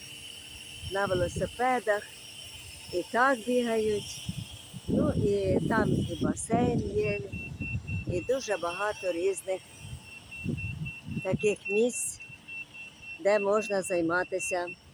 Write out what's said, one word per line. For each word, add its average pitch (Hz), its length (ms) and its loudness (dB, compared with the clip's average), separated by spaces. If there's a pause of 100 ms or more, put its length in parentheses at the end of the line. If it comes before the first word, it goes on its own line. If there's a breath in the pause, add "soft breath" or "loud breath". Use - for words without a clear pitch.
(920)
на 196 140 2
велосипедах 196 960 2 (920)
і 175 200 0
так 254 340 6
бігають. 226 840 2 (560)
Ну - 240 4
і - 460 4 (100)
там 415 200 4
і - 340 2
басейн 233 580 2 (160)
є, 208 240 2 (880)
і 175 140 0
дуже 240 360 0
багато 185 560 -2
різних 185 480 0 (1600)
таких 196 340 2 (100)
місць, 220 520 2 (1000)
де 208 180 4
можна 202 440 2
займатися 175 840 0 (280)